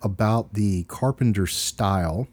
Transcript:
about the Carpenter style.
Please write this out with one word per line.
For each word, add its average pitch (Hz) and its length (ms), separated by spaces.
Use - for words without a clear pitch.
about 110 520
the 101 300
Carpenter 113 640
style. 95 880